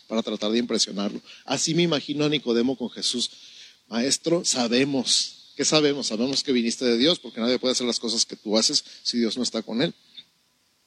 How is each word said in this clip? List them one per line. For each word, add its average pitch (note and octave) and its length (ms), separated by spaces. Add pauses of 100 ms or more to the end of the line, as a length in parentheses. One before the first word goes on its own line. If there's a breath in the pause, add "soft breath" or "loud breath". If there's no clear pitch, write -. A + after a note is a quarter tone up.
para A2 160
tratar G#2+ 280
de A2+ 60
impresionarlo. G#2 640 (240 loud breath)
Así C#3+ 300
me F3 80
imagino D3 420
a D3 40
Nicodemo A#2+ 460
con A#2 140
Jesús. A#2 400 (600 loud breath)
"Maestro, C#3 540
sabemos". B2+ 1120
¿Qué C#3+ 100
sabemos? C#3+ 420
Sabemos B2 340
que C#3 120
viniste A#2+ 320
de A#2 120
Dios, D3+ 220
porque A2+ 220
nadie A#2+ 180
puede B2+ 140
hacer B2 120
las A#2 140
cosas A2+ 260
que - 120
tú G#2+ 200
haces B2 260 (200 loud breath)
si A#2+ 160
Dios A2+ 180
no B2+ 60
está A2+ 180
con A2+ 220
él. E3 100 (920 loud breath)